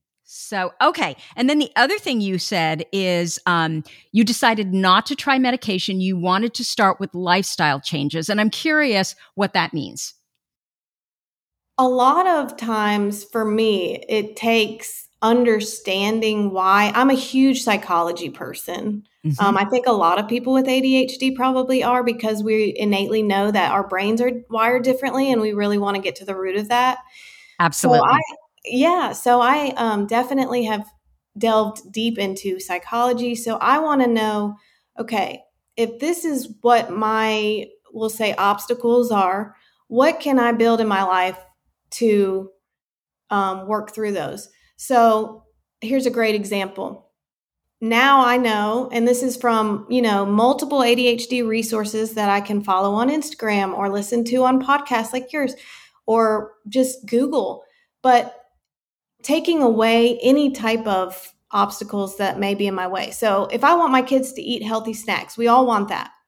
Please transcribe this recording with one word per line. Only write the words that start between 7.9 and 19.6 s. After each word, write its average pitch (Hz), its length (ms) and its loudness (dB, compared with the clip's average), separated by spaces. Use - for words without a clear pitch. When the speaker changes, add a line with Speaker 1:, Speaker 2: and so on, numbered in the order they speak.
Speaker 1:
And 208 100 0
I'm 214 120 2
curious 277 640 0
what 196 200 -2
that 170 200 -2
means. 139 400 -8
Speaker 2:
A 254 100 4
lot 262 380 4
of 302 300 0
times 208 680 -2
for 226 180 -4
me, 214 640 0
it 214 300 -2
takes 226 720 -2
understanding 214 1300 0
why. 196 440 4
I'm 262 140 4
a 269 60 6
huge 262 480 2
psychology 175 680 -2
person. - 760 -10
Speaker 1:
Mm-hmm. 151 180 0
Speaker 2:
Um, 202 140 4
I 196 80 2